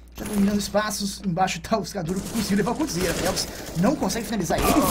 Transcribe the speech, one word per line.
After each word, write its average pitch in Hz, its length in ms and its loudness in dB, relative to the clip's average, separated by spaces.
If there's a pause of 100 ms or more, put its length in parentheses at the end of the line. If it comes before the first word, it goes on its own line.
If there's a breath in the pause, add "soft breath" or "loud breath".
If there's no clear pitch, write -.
(140 loud breath)
Já 208 120 -10
dominando 208 320 2
espaços, 202 680 -2
embaixo 185 360 0
tá - 180 0
o 196 40 -2
Skadoodle 185 400 -4
que - 60 -8
conseguiu 202 300 0
levar 208 140 2
o - 20 0
Coldzera. 175 400 -2
Phelps - 340 -2 (320 loud breath)
não 247 160 4
consegue 226 300 -2
finalizar 180 320 0
ele, - 220 6 (100)